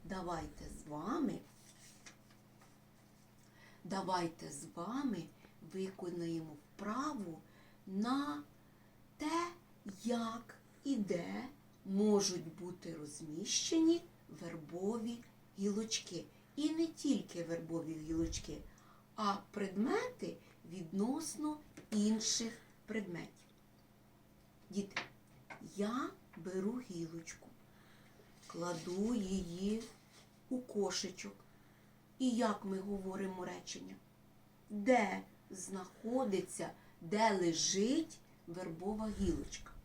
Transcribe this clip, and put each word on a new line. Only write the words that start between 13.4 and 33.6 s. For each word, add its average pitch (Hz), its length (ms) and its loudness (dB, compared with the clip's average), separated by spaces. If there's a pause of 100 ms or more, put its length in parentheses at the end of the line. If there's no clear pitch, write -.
вербові 185 840 -2 (360)
гілочки. 202 640 0 (300)
І 294 140 2
не 320 180 2
тільки 202 560 0
вербові 160 500 -2
гілочки, 160 640 -2 (580)
а 202 200 2 (160)
предмети 220 840 0 (340)
відносно 277 840 0 (340)
інших 220 640 2 (320)
предметів. 190 500 -6 (1300)
Діти, 196 320 -2 (720)
я 240 340 0 (280)
беру 190 520 -2
гілочку, 165 600 -8 (1000)
кладу 175 680 0
її 196 680 0 (680)
у 254 100 0
кошечок. - 760 -2 (840)
І 262 100 4
як 220 360 2
ми 190 140 0
говоримо 190 640 -4
речення? 180 500 -8 (760)